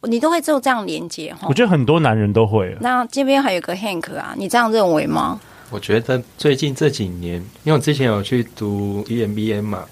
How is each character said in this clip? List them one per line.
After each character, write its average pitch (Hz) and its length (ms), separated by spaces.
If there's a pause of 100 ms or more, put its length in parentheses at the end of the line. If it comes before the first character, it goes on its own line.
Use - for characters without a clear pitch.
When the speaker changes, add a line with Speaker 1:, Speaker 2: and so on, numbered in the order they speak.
Speaker 1:
你 233 180
都 311 100
会 339 100
做 294 200
这 269 100
样 226 160
连 165 220
结 160 260
哈？ - 140
Speaker 2:
我 143 60
觉 233 100
得 220 40
很 151 160
多 156 140
男 127 180
人 104 160
都 113 140
会 101 280
啊。 - 60
Speaker 1:
那 247 260
这 269 180
边 269 180
还 220 120
有 170 80
个 170 120
Hank 190 400
啊， - 220
你 190 120
这 233 80
样 233 140
认 208 220
为 151 120
吗？ 156 360 (300)
Speaker 3:
我 104 100
觉 107 180
得 123 240 (160)
最 147 160
近 139 180
这 151 160
几 113 200
年， 87 320 (240)
因 151 80
为 - 0
我 151 60
之 147 140
前 135 140
有 104 160
去 120 220 (100)
读 101 540
E 117 140
M 104 120
B 107 180
A 104 80
嘛 101 320